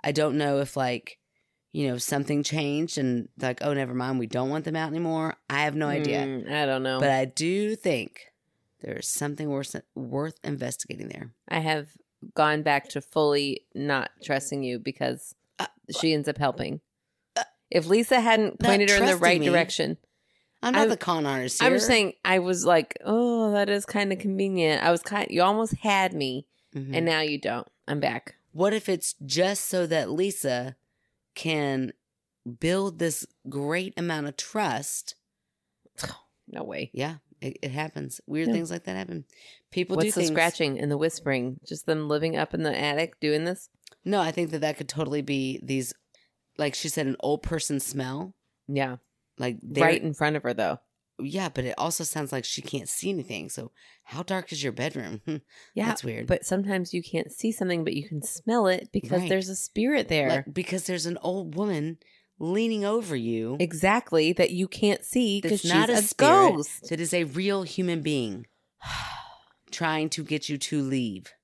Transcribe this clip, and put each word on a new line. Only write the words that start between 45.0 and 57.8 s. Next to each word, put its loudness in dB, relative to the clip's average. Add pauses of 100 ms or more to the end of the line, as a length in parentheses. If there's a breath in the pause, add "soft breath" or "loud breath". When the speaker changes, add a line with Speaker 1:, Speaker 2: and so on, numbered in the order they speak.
Speaker 1:
be -2
these, -2 (640 soft breath)
like 0
she -6
said, -2
an -2
old 0
person -2
smell. -6 (340)
Speaker 2:
Yeah. -2 (420)
Speaker 1:
Like, -4
they're 2
Speaker 2:
Right 4
in -2
front 0
of -4
her, 0
though. 0 (420)
Speaker 1:
Yeah, -4
but -2
it -4
also -2
sounds -4
like -4
she -6
can't -8
see -4
anything. -6
So -10 (320 soft breath)
how -10
dark -4
is -6
your -2
bedroom? -6
<laughs> -20
Hmm, -4 (360 soft breath)
Speaker 2:
Yeah, -2
Speaker 1:
that's -2
weird. -6
Speaker 2:
but 0
sometimes -2
you -2
can't -4
see -2
something, -2